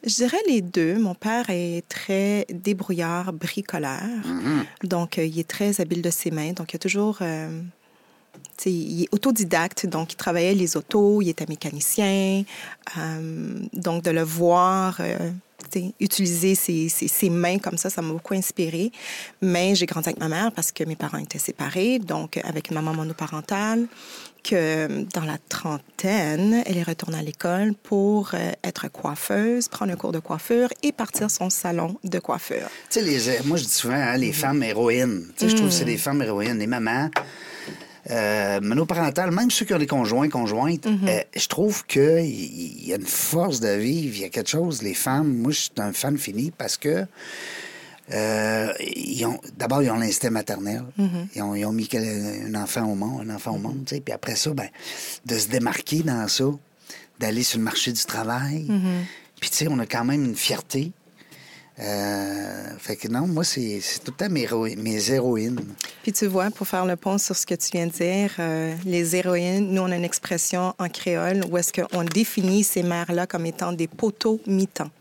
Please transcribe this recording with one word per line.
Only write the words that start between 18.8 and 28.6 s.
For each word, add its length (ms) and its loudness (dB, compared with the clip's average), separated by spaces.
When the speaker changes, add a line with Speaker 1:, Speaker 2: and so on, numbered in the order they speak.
Speaker 1:
Mais 340 4
j'ai 100 4
grandi 240 -2
avec 100 -4
ma 100 0
mère 220 0
parce 200 -2
que 120 -4
mes 120 -4
parents 240 -6
étaient 200 -8
séparés, 600 0
donc 440 -4
avec 260 -6
une 60 -2
maman 180 -2
monoparentale, 960 -2
que 600 2
dans 100 0
la 140 -4
trentaine, 1160 0
elle 120 0
est 60 0
retournée 340 -4
à 40 -4
l'école 600 0
pour, 520 2
euh, 180 -2